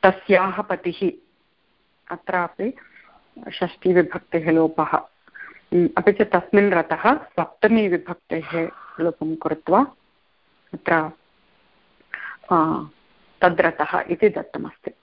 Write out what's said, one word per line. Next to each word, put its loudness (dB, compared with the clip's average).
तस्याः 0
पतिः, -4
अत्रापि -6
षष्ठीविभक्तेः 0
लोपः। 0
उम्, 4
अपि 4
च 0
तस्मिन् 2
रतः 2
सप्तमीविभक्तेः -2
लोपं -2
कृत्वा 0
अत्र, 0
आ, 0
तद्रतः 0
इति 2
दत्तमस्ति। -8